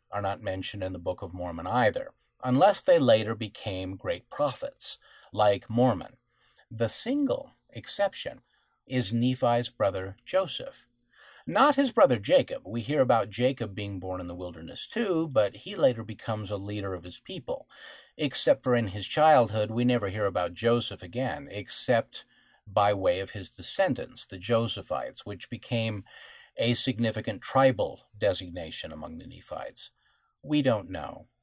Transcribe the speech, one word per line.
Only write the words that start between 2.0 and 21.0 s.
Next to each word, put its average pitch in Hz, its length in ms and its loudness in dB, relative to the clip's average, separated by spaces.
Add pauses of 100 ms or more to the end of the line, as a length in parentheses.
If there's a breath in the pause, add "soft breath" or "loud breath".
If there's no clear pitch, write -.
unless 143 380 6
they 180 180 6
later 113 380 4
became 95 600 -6
great 87 320 -6
prophets, - 680 -4 (340 loud breath)
like 104 380 2
Mormon. 117 460 2 (520 soft breath)
The 113 200 -2
single - 640 0 (180)
exception - 680 -4 (460)
is 127 260 0
Nephi's 120 580 2
brother 95 540 -2
Joseph. - 640 -4 (600 loud breath)
Not 240 300 4
his 269 160 2
brother 151 260 6
Jacob. 135 480 2
We 110 140 -4
hear 139 200 0
about 117 300 4
Jacob 120 440 -2
being 101 260 -6
born 92 200 -6
in 90 60 -8
the 87 80 -10
wilderness 85 520 -10
too, 175 420 -2
but 107 280 2
he 202 200 -12
later 127 260 2
becomes 107 480 -6
a 104 60 -2
leader 98 360 -6
of 87 120 -8
his 90 160 -12
people. - 480 -8 (500 loud breath)
Except 143 460 2
for 127 100 4
in 117 140 2
his 95 180 -6
childhood, 117 640 4
we 117 140 0
never 120 240 2
hear 101 180 -2
about 87 260 -2
Joseph 117 500 0